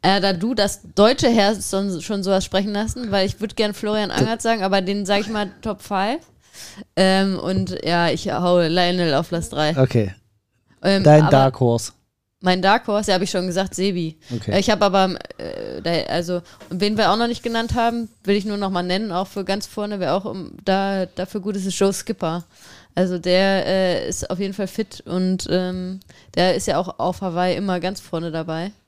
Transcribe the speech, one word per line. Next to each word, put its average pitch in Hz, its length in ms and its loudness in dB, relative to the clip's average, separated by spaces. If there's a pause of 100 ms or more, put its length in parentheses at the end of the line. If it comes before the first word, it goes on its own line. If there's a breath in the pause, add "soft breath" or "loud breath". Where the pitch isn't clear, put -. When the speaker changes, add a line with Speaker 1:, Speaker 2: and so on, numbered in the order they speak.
Speaker 1:
Äh, 190 200 2
da 196 120 2
du 208 200 -2
das 202 280 0 (140)
deutsche 220 340 6
Herz 214 400 2
schon, 190 320 -2
schon 202 220 -4
sowas 190 220 2
sprechen 208 280 -2
lassen, 220 380 -4
weil 196 140 2
ich 202 140 -6
würd 202 160 -6
gern 208 180 0
Florian 214 360 -2
Speaker 2:
D- - 60 -6
Speaker 1:
Angert 220 260 0
sagen, 226 220 0
aber 196 180 2
den 202 240 -2
sag 202 160 2
ich 202 80 -8
mal 208 200 -2 (120)
Top 208 200 -6
five. 208 380 -2 (760 loud breath)
Ähm, 190 440 2
und 185 440 -4
ja, 170 260 2
ich 185 220 -2
hau 175 280 4
Lionel 175 560 2
auf 165 140 0
Platz 165 200 -4
drei. 151 280 0
Speaker 2:
Okay. 117 360 2 (680)
Speaker 1:
Ähm, 196 200 2
Speaker 2:
Dein 151 200 10
Speaker 1:
aber 151 80 4
Speaker 2:
Dark 135 280 4
Horse. 117 320 2 (500)
Speaker 1:
Mein 185 200 2
Dark 196 260 4
Horse, 208 220 0
ja, 185 60 4
hab 180 80 2
ich - 80 -4
schon 185 160 -2
gesagt, 185 260 -2
Sebi. 180 440 -2 (160 soft breath)
Speaker 2:
Okay. 120 180 -4
Speaker 1:
Äh, 170 80 2
ich 165 100 0
hab 208 140 2
aber, 190 340 2 (200)
äh, - 440 -10
da, 165 100 -2 (220)
also, 175 280 -2 (280 soft breath)
und 180 120 -6
wen 208 160 0
wir 196 140 4
auch 208 60 2
noch 233 100 0
nicht 233 160 -4
genannt 226 320 -2
haben, 233 320 0 (160)
will 202 120 2
ich 208 100 -2
nur 208 120 -4
noch 196 120 -2
mal 180 140 -2
nennen, 190 280 -2
auch 185 160 -2
für 196 160 -8
ganz 196 220 -4
vorne, 208 340 -6
wer 156 160 0
auch 196 100 -2
im, - 260 -10 (120)
da, 196 440 0
dafür 185 340 -8
gut 196 140 -6
ist, 190 100 -4
ist 190 140 -4
Joe 196 140 4
Skipper. 175 500 -4 (500 soft breath)
Also 180 240 0
der, 185 480 2
äh, 185 420 0
ist - 220 -6
auf 185 100 -4
jeden 196 140 -4
Fall 190 140 -4
fit - 380 -8
und, 185 440 -2
ähm, 185 500 -2 (360 soft breath)
der 180 200 4
ist - 120 -4
ja 143 100 2
auch 175 220 -4
auf 175 220 -2
Hawaii 180 360 0
immer 185 220 -2
ganz 185 200 -6
vorne 165 320 -8
dabei. 165 400 -6 (160)